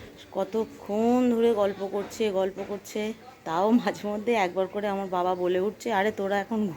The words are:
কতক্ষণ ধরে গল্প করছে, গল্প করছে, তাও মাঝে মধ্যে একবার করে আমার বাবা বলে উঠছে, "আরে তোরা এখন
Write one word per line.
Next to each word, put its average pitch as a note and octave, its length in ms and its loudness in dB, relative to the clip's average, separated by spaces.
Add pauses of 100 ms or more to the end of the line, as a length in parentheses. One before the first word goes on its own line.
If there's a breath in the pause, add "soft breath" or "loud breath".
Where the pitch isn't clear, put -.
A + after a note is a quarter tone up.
(320 loud breath)
কতক্ষণ A3 960 0
ধরে A#3 240 4
গল্প G3 380 0
করছে, G#3 380 -2
গল্প F#3+ 380 -2
করছে, G#3 440 -6 (320)
তাও F3+ 260 2
মাঝে G#3 380 2
মধ্যে G#3 240 -2
একবার F#3+ 340 2
করে G3+ 220 -4
আমার G3 180 -2
বাবা F3+ 280 0
বলে F3+ 260 2
উঠছে, G#3 320 -2
"আরে G#3 200 2
তোরা G3+ 280 -2
এখন G#3+ 360 -2